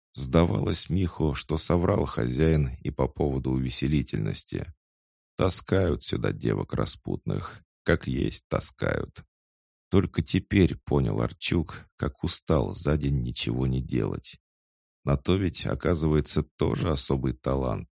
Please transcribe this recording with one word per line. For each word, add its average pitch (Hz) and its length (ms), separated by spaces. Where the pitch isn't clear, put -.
Сдавалось 90 760
Миху, 82 440
что - 220
соврал - 480
хозяин 69 680
и - 100
по 67 160
поводу 65 440
увеселительности. 64 1160
Таскают - 680
сюда 52 300
девок 50 420
распутных, - 880
как 82 220
есть - 420
таскают. - 760
Только 92 340
теперь - 540
понял 58 440
Арчук, - 640
как - 280
устал 67 500
за 76 220
день 71 260
ничего 60 440
не 64 140
делать. 57 580
На 69 120
то 90 200
ведь, 92 280
оказывается, 78 800
тоже - 480
особый 67 420
талант 64 600